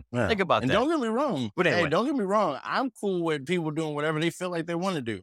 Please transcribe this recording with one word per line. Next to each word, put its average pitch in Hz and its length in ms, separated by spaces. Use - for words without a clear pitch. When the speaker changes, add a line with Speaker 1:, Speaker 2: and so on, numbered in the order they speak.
Speaker 1:
Yeah. 117 160
Speaker 2:
Think 190 120
about 123 220
Speaker 1:
And 127 80
Speaker 2:
that. - 40
Speaker 1:
don't 240 140
get 330 120
me 233 80
wrong. 220 480
Speaker 2:
But 175 100
Speaker 1:
Hey, 151 80
Speaker 2:
anyway. 165 160
Speaker 1:
don't 196 160
get 302 80
me 233 100
wrong. 185 380
I'm 220 280
cool 185 240
with 151 220
people 170 240
doing 151 240
whatever 151 260
they 165 100
feel 180 200
like 165 160
they 170 80
wanna 175 280
do. 107 200